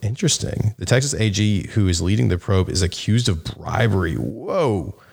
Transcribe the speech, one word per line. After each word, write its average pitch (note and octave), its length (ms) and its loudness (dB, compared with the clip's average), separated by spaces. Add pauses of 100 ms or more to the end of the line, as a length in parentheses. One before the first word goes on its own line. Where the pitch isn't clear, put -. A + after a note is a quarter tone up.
Interesting. G#2+ 760 -2
The F2+ 80 -8
Texas C3 280 2
A A2 160 2
G G#2 380 2
who G2+ 200 2
is F2 140 2
leading F#2 260 2
the F2 100 2
probe F#2+ 300 2
is F2 140 0
accused A2+ 460 0
of E2 160 -2
bribery. F2+ 720 0
Whoa. A2+ 800 -2 (180)